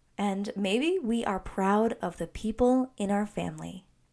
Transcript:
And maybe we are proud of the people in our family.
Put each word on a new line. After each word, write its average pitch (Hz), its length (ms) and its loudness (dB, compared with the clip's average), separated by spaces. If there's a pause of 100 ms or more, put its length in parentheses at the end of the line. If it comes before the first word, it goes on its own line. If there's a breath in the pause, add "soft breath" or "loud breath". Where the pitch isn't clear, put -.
(160)
And 202 400 -2
maybe 240 460 2
we 233 240 0
are 190 120 0
proud 208 640 2
of 180 160 -4
the 165 100 -4
people 247 680 2
in 202 140 -2
our 208 160 2
family. 175 580 -8 (280)